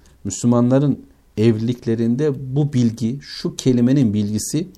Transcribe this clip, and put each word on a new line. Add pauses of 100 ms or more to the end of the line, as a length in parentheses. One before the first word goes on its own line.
(240)
Müslümanların (300)
evliliklerinde
bu
bilgi,
şu
kelimenin
bilgisi